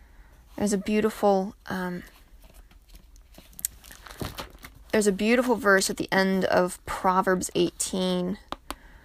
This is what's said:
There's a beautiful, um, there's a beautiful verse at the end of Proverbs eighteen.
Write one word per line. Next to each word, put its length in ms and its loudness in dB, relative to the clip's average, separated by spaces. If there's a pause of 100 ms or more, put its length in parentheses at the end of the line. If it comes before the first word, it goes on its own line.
(560)
There's 160 -2
a 60 0
beautiful, 800 0 (100)
um, 380 -8 (3000)
there's 160 2
a 60 4
beautiful 420 2
verse 340 4
at 60 -6
the 160 -6
end 320 2
of 420 0
Proverbs 720 0
eighteen. 840 -2 (680)